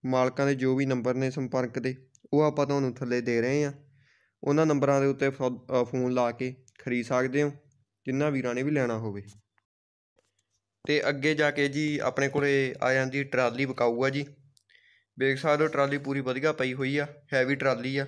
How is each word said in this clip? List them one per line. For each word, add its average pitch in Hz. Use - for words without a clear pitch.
ਮਾਲਕਾਂ 127
ਦੇ 139
ਜੋ 131
ਵੀ 139
ਨੰਬਰ 127
ਨੇ 131
ਸੰਪਰਕ 127
ਦੇ, 127
ਉਹ 147
ਆਪਾਂ 151
ਤੁਹਾਨੂੰ 139
ਥੱਲੇ 123
ਦੇ 117
ਰਹੇ 139
ਹਾਂ, 143
ਉਹਨਾਂ 147
ਨੰਬਰਾਂ 139
ਦੇ 139
ਉੱਤੇ 139
ਫੋ-, 127
ਅ, -
ਫੋਨ 127
ਲਾ 123
ਕੇ 127
ਖਰੀਦ 120
ਸਕਦੇ 131
ਹੋ 143
ਜਿਨ੍ਹਾਂ 143
ਵੀਰਾਂ 123
ਨੇ 127
ਵੀ 147
ਲੈਣਾ 123
ਹੋਵੇ। 104
ਤੇ 147
ਅੱਗੇ 147
ਜਾ 147
ਕੇ 143
ਜੀ 147
ਆਪਣੇ 135
ਕੋਲੇ 139
ਆ 127
ਜਾਂਦੀ 131
ਟਰਾਲੀ 127
ਵਿਕਾਊ 120
ਆ 135
ਜੀ। 139
ਵੇਖ 135
ਸਕਦੇ 151
ਹੋ 156
ਟਰਾਲੀ 139
ਪੂਰੀ 139
ਵਧੀਆ 131
ਪਈ 131
ਹੋਈ 135
ਆ, 147
ਹੈਵੀ 131
ਟਰਾਲੀ 135
ਆ 139